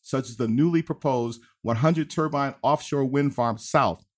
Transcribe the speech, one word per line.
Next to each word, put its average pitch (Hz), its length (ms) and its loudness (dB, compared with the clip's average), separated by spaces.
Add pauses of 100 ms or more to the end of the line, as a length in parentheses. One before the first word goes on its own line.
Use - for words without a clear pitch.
such 131 260 -4
as 113 80 -14
the 120 100 -2
newly 160 360 2
proposed 120 580 -2 (220)
one 117 140 0
hundred 156 340 2
turbine 143 520 -2
offshore 143 440 0
wind 139 280 0
farm 117 220 -2
south 117 480 0 (140)